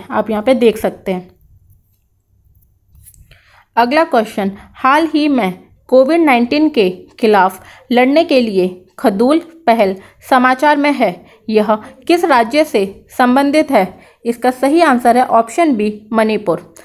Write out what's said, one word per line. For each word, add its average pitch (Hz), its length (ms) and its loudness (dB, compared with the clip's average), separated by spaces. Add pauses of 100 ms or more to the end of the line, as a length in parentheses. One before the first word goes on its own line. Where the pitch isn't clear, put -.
(100)
आप 214 200 -4
यहाँ 208 120 -4
पे 254 120 2
देख 226 220 2
सकते - 360 -6
हैं। 180 160 -8 (2500)
अगला 247 280 2
क्वेश्चन, 214 480 -2 (220)
हाल 302 400 0
ही 302 140 0
में 202 380 -4 (220)
कोविड 269 320 4
नाइन्टीन 285 480 2
के 208 220 0 (300)
खिलाफ 196 440 0 (280)
लड़ने 269 320 2
के 285 160 2
लिए 190 460 -4 (120)
खदूल 247 400 0
पहल 220 580 -2 (340)
समाचार 262 460 2
में 285 160 0
है, 240 340 -4 (220)
यह 214 260 0 (320)
किस 339 180 0
राज्य 277 400 2
से 202 420 -6 (120)
संबंधित 277 520 2
है? 190 280 -2 (260)
इसका 240 260 -4
सही 285 300 0
आंसर 247 360 2
है 247 80 2
ऑप्शन 277 500 0
बी, 208 380 -6
मणिपुर। 214 640 -2 (100)